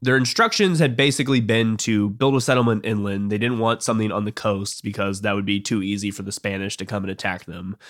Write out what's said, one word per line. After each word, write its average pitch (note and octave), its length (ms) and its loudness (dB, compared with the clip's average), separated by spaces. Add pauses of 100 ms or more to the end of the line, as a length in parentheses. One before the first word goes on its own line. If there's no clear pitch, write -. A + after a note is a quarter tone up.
their B2+ 160 4
instructions F#3 640 2
had C#3 180 4
basically C3+ 440 2
been A2+ 380 2
to G#2 320 2
build C3+ 240 2
a C3 60 2
settlement A#2+ 460 2
inland. G2+ 440 -2
They G#2 80 0
didn't A#2+ 200 0
want A2+ 240 0
something A2 280 0
on G2+ 140 -2
the G#2 80 -4
coast G2 500 -4
because G2 380 -4
that G#2 140 0
would G2+ 100 -2
be G2+ 160 0
too G#2 220 -2
easy G2+ 280 -2
for G2 120 -8
the G2 100 -8
Spanish G2 460 -6
to F#2+ 80 -8
come G2+ 180 -4
and G2 60 -6
attack F#2+ 340 -6
them. F2+ 320 -10 (140)